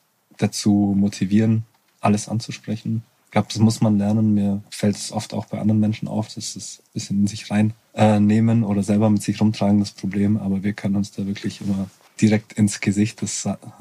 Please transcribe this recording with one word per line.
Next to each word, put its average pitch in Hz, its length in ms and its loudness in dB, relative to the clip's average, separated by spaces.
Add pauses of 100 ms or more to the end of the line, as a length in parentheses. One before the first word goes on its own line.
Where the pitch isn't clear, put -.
(380)
dazu 101 600 2
motivieren, 104 680 2 (380)
alles 104 260 0
anzusprechen. 110 760 -6 (220)
Ich - 60 -20
glaub, 110 180 -2
das - 100 -8
muss 110 220 4
man 107 160 2
lernen. 107 360 2
Mir 101 360 0
fällt 101 260 -2
es - 160 -10
oft 107 220 -8
auch 104 120 -6
bei 104 140 -10
anderen 107 200 2
Menschen 107 280 0
auf, 107 260 -4
dass - 220 -12
es - 240 -16
ein - 140 -20
bisschen 101 280 -4
in 101 60 2
sich 107 220 -8
rein, 107 240 2 (220)
äh, 107 240 4
nehmen 110 440 4
oder 101 200 0
selber 104 260 2
mit 101 140 2
sich - 160 -4
rumtragen, 104 400 2
das 101 120 -2
Problem. 101 460 -2
Aber 98 260 -2
wir 101 100 -2
können 98 220 -2
uns 101 160 -2
da 101 140 -6
wirklich 98 360 -8
immer 98 260 -4 (340)
direkt 107 320 2
ins 104 260 0
Gesicht 104 420 0
das - 200 -8
sa-, 101 160 -6 (240)